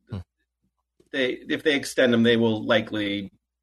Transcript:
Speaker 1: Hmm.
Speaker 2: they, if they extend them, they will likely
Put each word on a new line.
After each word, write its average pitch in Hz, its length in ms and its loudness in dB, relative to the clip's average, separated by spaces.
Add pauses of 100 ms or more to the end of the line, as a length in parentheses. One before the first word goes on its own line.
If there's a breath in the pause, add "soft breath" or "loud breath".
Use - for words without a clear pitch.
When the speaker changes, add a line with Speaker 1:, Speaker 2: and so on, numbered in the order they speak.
(100)
Speaker 1:
Hmm. 101 80 -10 (920)
Speaker 2:
they, 127 180 -2 (180)
if 147 140 -4
they 143 140 2
extend 120 360 0
them, 117 120 4
they 117 120 4
will 113 260 0
likely 107 680 -2 (320)